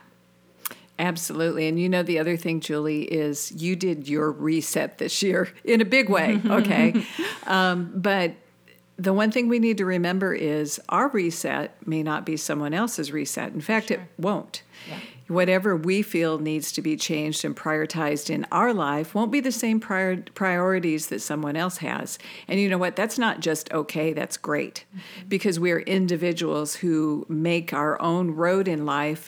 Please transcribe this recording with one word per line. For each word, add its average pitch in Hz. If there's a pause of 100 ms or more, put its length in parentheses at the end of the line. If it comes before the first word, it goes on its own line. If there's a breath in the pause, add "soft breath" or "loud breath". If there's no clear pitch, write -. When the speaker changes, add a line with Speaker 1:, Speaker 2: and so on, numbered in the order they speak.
(960 loud breath)
Speaker 1:
Absolutely. 165
And 160
you 180
know, 180
the 170
other 165
thing, 165
Julie, 151
is 151
you 175
did 170
your 151
reset 147
this -
year 185 (160)
in 233
a 220
big 247
way, 196
Speaker 2:
<laughs> 220
Speaker 1:
okay? 202 (400 loud breath)
Um, 180
but 190 (640)
the 190
one 208
thing 240
we 240
need 226
to 196
remember 185
is 151
our 233
reset 165 (100)
may 160
not 151
be 160
someone 147
else's 175
reset. 143
In 156
fact, 214
it -
Speaker 2:
Sure. 180 (100)
Speaker 1:
won't. - (260 loud breath)
Speaker 2:
Yeah. 160 (280 loud breath)
Speaker 1:
Whatever 185
we 185
feel 165
needs 156
to 156
be 156
changed 151
and 147
prioritized 156
in 147
our 220
life 156
won't 214
be 285
the 262
same 226
prior-, 185 (120)
priorities 180
that -
someone 147
else 175
has. - (280 loud breath)
And 190
you 202
know 185
what? 175
That's 220
not 226
just 156
okay, 156
that's 143
great. - (100)
Speaker 2:
Mm-hmm. 185
Speaker 1:
Because 190
we 175
are 165
individuals 170
who 156
make 170
our 147
own 170
road 175
in 151
life. 151